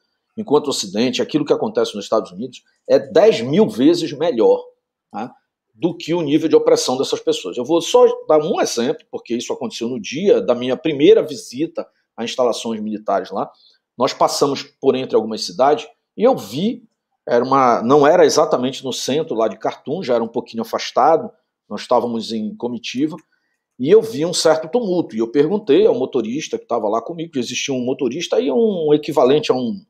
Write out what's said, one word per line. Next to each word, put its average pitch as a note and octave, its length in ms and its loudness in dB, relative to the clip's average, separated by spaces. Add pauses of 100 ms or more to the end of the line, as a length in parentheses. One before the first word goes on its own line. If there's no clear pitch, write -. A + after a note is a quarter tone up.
(360)
enquanto C#3 320 0
Ocidente, A#2+ 540 -2
aquilo D3 220 -2
que D3 80 -2
acontece A2+ 420 0
nos G2+ 100 -10
Estados A2 260 -4
Unidos A2 320 -14 (260)
é C3+ 100 4
dez G3+ 420 2
mil D#3 280 2
vezes D3 440 2
melhor, A2+ 500 2 (480)
tá, A2+ 240 -12 (400)
do D#3+ 220 -4
que - 160 -8
o F3 80 0
nível D3+ 280 0
de D3+ 80 6
opressão D3 420 2
dessas C3+ 220 -4
pessoas. B2+ 360 -4
Eu B2 80 -4
vou D#3+ 160 0
só B3 260 6 (220)
dar D#3 100 6
um G3+ 220 0
exemplo, B2+ 500 -2
porque A#2+ 240 -8
isso A#2+ 180 -6
aconteceu A2+ 360 -6
no B2+ 100 -6
dia C#3 420 2
da A#2+ 140 0
minha B2 220 -2
primeira D#3+ 460 4
visita B2 640 -8 (300)
a A2 60 -10
instalações A#2 580 -2
militares G2+ 500 -4
lá. A2+ 200 -6 (460)
Nós B2+ 160 -2
passamos C#3+ 500 0
por - 320 -2
entre - 220 -2
algumas G#2+ 280 -2
cidades C3 440 0 (280)
e F#3 60 -2
eu B3 140 4
vi, C#3 480 -6 (420)
era A#2+ 160 2
uma, B2+ 400 2
não C#3 240 4
era E3+ 180 6
exatamente C3+ 600 0
no B2+ 80 -6
centro C#3+ 420 -4
lá A2 140 0
de G2+ 80 -6
Khartoum, D3 460 -6
já B2 120 0
era A#2 100 0
um A2+ 40 -6
pouquinho A2+ 340 -6
afastado, B2+ 680 0 (380)
nós G#2 140 -10
estávamos A#2 500 -2
em G#2+ 220 -6
comitiva, B2 600 -6 (600)
e C3 120 -2
eu G#3+ 120 8
vi D3 240 -4
um F3 80 -4
certo D3 340 0
tumulto, F3+ 480 -2
e A2 40 -4
eu A2+ 100 -2
perguntei F#3+ 560 2
ao E3 80 2
motorista B2 640 -4
que - 60 -16
estava A2+ 240 -2
lá A2 120 0
comigo, E3+ 320 -10
que C3+ 60 -6
existia A#2+ 340 -6
um B2 120 -4
motorista C3+ 560 -4
e C4+ 100 -2
um G3+ 420 0
equivalente D3 580 2
a C3 40 2
um, A2+ 360 -4